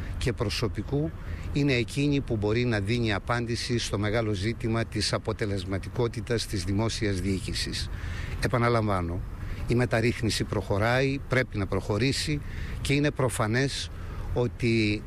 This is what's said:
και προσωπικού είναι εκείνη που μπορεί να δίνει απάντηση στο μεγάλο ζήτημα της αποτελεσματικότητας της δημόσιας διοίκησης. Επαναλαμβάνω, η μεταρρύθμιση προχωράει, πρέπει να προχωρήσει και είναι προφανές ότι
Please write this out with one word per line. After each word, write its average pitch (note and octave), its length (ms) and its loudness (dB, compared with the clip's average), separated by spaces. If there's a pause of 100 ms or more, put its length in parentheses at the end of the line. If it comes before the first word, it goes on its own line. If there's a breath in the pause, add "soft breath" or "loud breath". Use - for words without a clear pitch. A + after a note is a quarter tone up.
(180 loud breath)
και B2 140 0
προσωπικού A#2 800 -2 (420 loud breath)
είναι C#3+ 200 4
εκείνη C#3 480 2
που B2 160 -2
μπορεί G#2+ 280 2
να A2+ 160 2
δίνει A2 320 2
απάντηση A#2 680 0
στο A2 200 -2
μεγάλο G#2+ 340 2
ζήτημα A2+ 520 0
της - 280 -2
αποτελεσματικότητας G2+ 1300 -2
της F#2+ 180 -2
δημόσιας G2+ 560 0
διοίκησης. - 680 -2 (540 loud breath)
Επαναλαμβάνω, G#2+ 760 2 (480 loud breath)
η B2 60 4
μεταρρύθμιση A#2 680 2
προχωράει, A#2+ 760 2 (100)
πρέπει B2+ 300 0
να G2 80 0
προχωρήσει B2 720 0 (400 loud breath)
και - 120 0
είναι D3 180 4
προφανές B2+ 800 0 (440 loud breath)
ότι A2+ 720 2